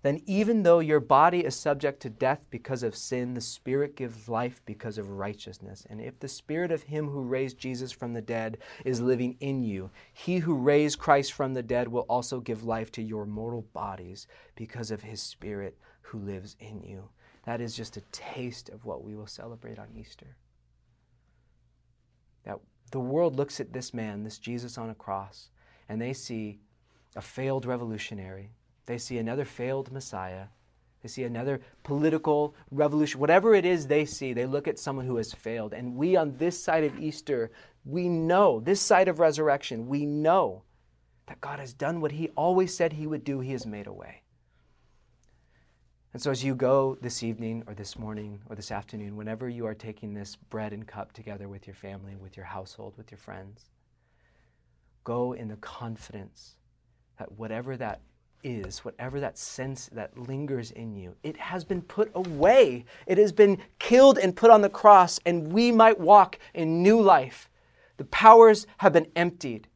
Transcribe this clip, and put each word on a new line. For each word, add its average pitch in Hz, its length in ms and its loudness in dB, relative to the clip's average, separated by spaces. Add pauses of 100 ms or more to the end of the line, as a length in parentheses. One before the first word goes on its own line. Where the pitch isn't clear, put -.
then 143 240 -2
even 208 360 0
though 170 160 6
your 156 220 2
body 160 440 4
is 131 120 -4
subject 143 420 -4
to 131 100 -14
death 131 320 -2 (100)
because 123 340 -8
of 110 120 -6
sin, 123 380 -8
the 120 60 -8
Spirit 143 560 -6
gives 117 320 -12
life 123 360 -6
because 107 320 -12
of 101 140 -10
righteousness. 98 800 -12
And 107 100 -14
if - 200 -16
the 135 80 -12
Spirit 160 420 -8
of 160 140 -6
him 151 240 -6
who 139 160 -8
raised 131 340 -6
Jesus 127 320 -10
from 120 220 -10
the 113 100 -8
dead 113 360 -6 (260)
is 123 160 -2
living 123 400 0
in 135 240 -4
you, 95 260 -6 (220)
he 180 260 -4
who 160 160 -2
raised 147 460 2
Christ 143 320 2
from 131 220 -6
the 123 100 -8
dead 120 240 -4
will 117 200 -4
also 123 320 -4
give 117 220 -10
life 113 300 -6
to 113 100 -12
your 107 240 -10
mortal 110 360 -10
bodies 95 680 -14 (260)
because 113 380 -12
of 107 100 -10
his 107 180 -14
Spirit 101 560 -12 (260)
who - 180 -16
lives 98 400 -14
in 107 200 -18
you." 98 300 -20 (320)
That 117 180 -10
is 117 140 -10
just 113 220 -14
a 101 60 -16 (100)
taste - 560 -14
of 110 160 -20
what 82 180 -12
we 107 140 -16
will 107 100 -16
celebrate 117 540 -18
on 107 120 -20
Easter. 113 440 -20 (2000)
That 104 160 -14 (320)
the 135 80 -8
world 143 340 -2
looks 143 240 -6
at 117 140 -12
this 127 200 -12
man, 107 300 -10
this 107 160 -14
Jesus 120 400 -12
on 113 120 -10
a 107 40 -14
cross, 98 560 -12 (380)
and 110 120 -8
they 127 120 -8
see 110 480 -12 (560)
a - 40 -12
failed 135 460 -6
revolutionary. 107 840 -10 (320)
They 120 120 -10
see 120 220 -10
another 120 260 -6
failed 131 480 -8
Messiah. 95 560 -12 (540)
They 113 80 -16
see 131 140 -10
another 127 360 -6 (220)
political 151 720 0 (160)
revolution. 147 500 -2
Whatever 185 320 4
it 185 140 4
is 170 200 0
they 147 200 2
see, 135 260 -10
they 120 140 -4
look 143 200 -4
at 151 120 -4
someone 135 260 -8
who 127 120 -4
has 113 180 -6
failed. 110 400 -10
And 123 200 -10
we 170 220 2
on 147 220 0
this 175 240 -4
side 160 220 0
of 143 140 -4
Easter, 143 520 -6 (340)
we 175 240 -4
know, 165 520 2
this 180 200 -2
side 190 260 4
of 160 120 -2
resurrection, 143 720 0
we 147 180 -4
know 151 580 0 (640)
that - 160 -18
God 143 160 -10
has 131 160 -16
done 156 260 -4
what 151 120 -4
he 156 180 -6
always 185 440 0
said 165 200 -2
he 151 120 -10
would 147 180 -8
do. 139 160 -6
He 127 120 -8
has 120 140 -8
made 104 200 -12
a 101 60 -16
way. - 300 -20 (1900)
And 123 80 -12
so 147 80 -2
as 127 120 -2
you 135 120 -2
go 135 480 2
this 120 200 -8
evening 113 440 -6
or 104 80 -16
this 101 240 -16
morning 107 500 -12
or 107 80 -14
this 104 140 -16
afternoon, 101 460 -12
whenever 110 340 -10
you 117 160 -8
are 110 80 -8
taking 107 400 -14
this 101 200 -14
bread 107 380 -12
and 107 160 -14
cup - 240 -14
together 101 340 -16
with 98 200 -18
your 95 100 -20
family, 98 400 -18
with 95 220 -20
your 92 80 -18
household, 101 500 -16
with 104 140 -20
your 95 80 -20
friends, 98 500 -20 (1400)
go 123 300 -4
in 117 140 -12
the 107 100 -14
confidence - 960 -16 (600)
that - 140 -16
whatever 113 440 -10
that 113 240 -10 (440)
is, 104 400 -10
whatever 127 340 -10
that 139 180 -8
sense - 520 -10
that - 280 -14
lingers 131 540 -8
in 113 240 -12
you, 92 300 -14
it 151 120 -10
has 175 280 -10
been 180 180 -6
put 214 320 -2
away. 170 720 4 (200)
It 185 140 2
has 208 140 6
been 196 280 8 (200)
killed 262 360 10
and 185 200 0
put 233 160 10
on 214 80 12
the 202 100 2
cross, 196 560 8
and 170 260 -2
we 240 200 4
might 220 260 8
walk 185 400 8 (160)
in 165 260 0
new 214 200 8
life. 156 500 4 (460)
The 143 80 -12
powers 220 720 10
have 190 160 4
been 160 240 4
emptied. 156 600 -2